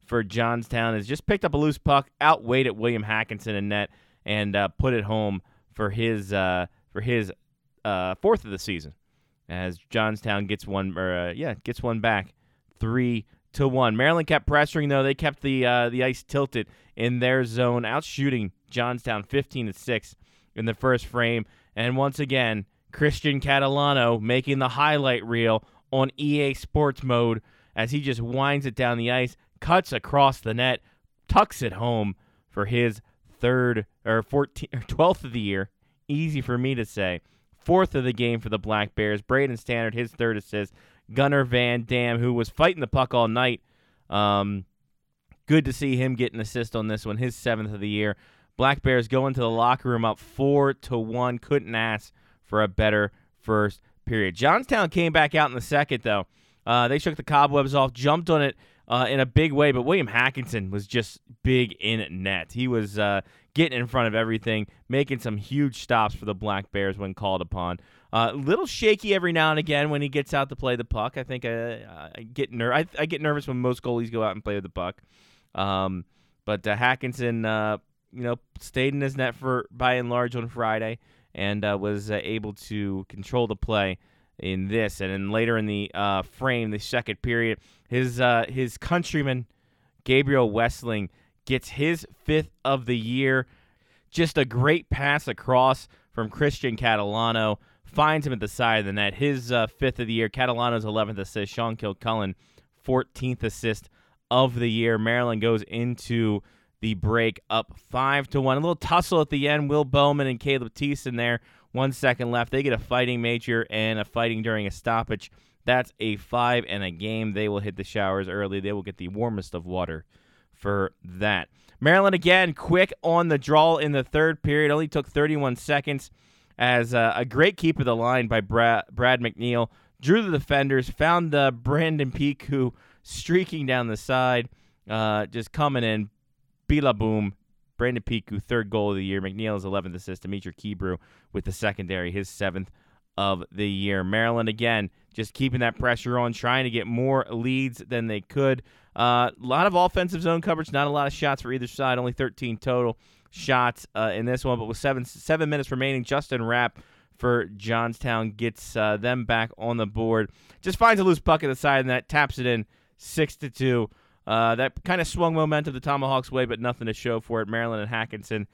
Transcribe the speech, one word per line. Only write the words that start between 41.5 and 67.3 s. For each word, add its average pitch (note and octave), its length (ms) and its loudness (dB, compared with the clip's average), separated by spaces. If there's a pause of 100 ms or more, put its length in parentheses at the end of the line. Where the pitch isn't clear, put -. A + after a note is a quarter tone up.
Dam, A#2+ 340 0
who A#2+ 160 2
was A#2 160 -2
fighting E3+ 300 2
the B2+ 60 -4
puck C3 280 0
all A#2 140 4
night. A#2+ 340 0 (480)
Um, G2+ 560 2 (800)
good D3+ 180 4
to C3 80 -4
see C3+ 240 -2
him C3 180 0
get B2 200 -2
an A2+ 60 -8
assist A2+ 360 -6
on G#2+ 120 -2
this G#2+ 180 -6
one, G#2 100 -4
his A#2+ 180 -4
seventh A2 380 -4
of G#2 80 -10
the G#2 80 -4
year. G#2 280 -2 (420)
Black C3+ 240 2
Bears B2 260 4
go C3 180 2
into C3 140 -2
the A#2 80 0
locker A#2+ 400 2
room A#2 160 2
up A2 140 0
four C#3 560 2
to - 240 -6
one. A#2+ 400 -2
Couldn't B2 360 -2
ask A2 380 -2 (320)
for G#2+ 180 2
a G#2+ 60 4
better G#2+ 440 2 (280)
first G#2 400 0 (240)
period. G2+ 300 -2
Johnstown F#3 560 2
came E3+ 220 0
back D#3 220 4
out D3+ 140 4
in B2 60 -8
the A#2+ 80 -6
second, C#3+ 400 0
though. G2+ 240 0 (400)
Uh, A#2+ 220 4
they C#3 100 2
shook D3+ 180 -2
the C#3+ 60 -10
cobwebs C#3+ 520 4
off, C3+ 200 2
jumped D3 340 0
on D#3+ 140 4
it, C#3 140 0 (300)
uh, B2 220 0
in C3+ 120 2
a C3 60 4
big D3+ 260 4
way, C#3+ 200 4
but B2 100 0
William D3+ 260 0
Hackinson A#2 640 -2
was G2+ 160 -6
just - 340 -4 (220)
big B2+ 380 4
in F#2+ 420 -4
net. F#2+ 300 -4
He B2+ 160 -2
was, G#2+ 300 -2
uh, G2+ 220 2 (340)
getting D3 240 2
in A#2+ 80 -2
front A#2+ 220 0
of G#2+ 60 0
everything, A2 520 0 (220)
making C3+ 300 0
some A2 180 -6
huge C3+ 460 -2
stops A2 320 2
for - 120 -12
the G#2 80 -2
Black G2 360 -4
Bears G2 260 -2
when G2 160 -8
called F#2+ 300 -2